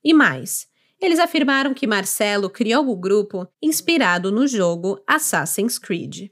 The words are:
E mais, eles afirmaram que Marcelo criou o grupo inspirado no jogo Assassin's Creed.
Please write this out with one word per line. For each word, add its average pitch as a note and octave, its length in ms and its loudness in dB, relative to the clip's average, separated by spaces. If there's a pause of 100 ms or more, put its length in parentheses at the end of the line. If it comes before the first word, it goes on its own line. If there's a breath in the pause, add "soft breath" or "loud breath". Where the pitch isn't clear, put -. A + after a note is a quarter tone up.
E D#4 120 4
mais, F#3 560 0 (300)
eles E4+ 180 2
afirmaram C#4 540 2
que B3+ 140 -4
Marcelo G3+ 640 0
criou A#3+ 400 0
o G#3+ 40 -2
grupo F#3+ 540 -2 (140)
inspirado A3+ 680 0
no A#3+ 160 2
jogo F#3 600 -2
Assassin's A3 720 -2
Creed. E3+ 540 -8